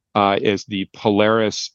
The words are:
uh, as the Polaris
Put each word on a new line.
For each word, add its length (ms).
uh, 300
as 220
the 260
Polaris 840